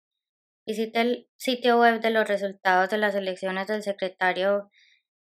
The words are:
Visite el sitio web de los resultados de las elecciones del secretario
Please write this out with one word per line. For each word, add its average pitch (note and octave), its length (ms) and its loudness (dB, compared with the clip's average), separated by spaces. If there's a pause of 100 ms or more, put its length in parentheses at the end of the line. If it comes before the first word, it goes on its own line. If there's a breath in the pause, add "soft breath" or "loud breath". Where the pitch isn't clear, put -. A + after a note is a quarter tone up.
(640)
Visite A3 360 -4
el A#3+ 340 -2
sitio B3 440 0
web A#3 200 4
de A3+ 100 -2
los A3 180 2
resultados G3 640 0
de A3 80 -2
las G#3 180 0
elecciones F#3+ 520 -4
del G#3+ 160 -4
secretario G3 840 -2 (640 soft breath)